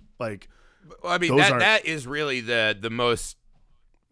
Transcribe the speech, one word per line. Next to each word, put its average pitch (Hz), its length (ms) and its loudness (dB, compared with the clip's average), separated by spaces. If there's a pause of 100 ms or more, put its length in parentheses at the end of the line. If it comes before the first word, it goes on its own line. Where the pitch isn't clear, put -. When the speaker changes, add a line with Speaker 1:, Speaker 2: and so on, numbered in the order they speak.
(200)
Speaker 1:
Like, 110 300 -10 (520)
Speaker 2:
Well, 175 120 -4
I 180 40 2
mean, 170 120 0
Speaker 1:
those 135 100 6
Speaker 2:
that, 190 140 6
Speaker 1:
aren't 123 80 2
Speaker 2:
that 208 240 2
is 156 200 -6
really 139 360 -4
the, 110 360 0
the 110 120 -6
most 120 480 -2 (760)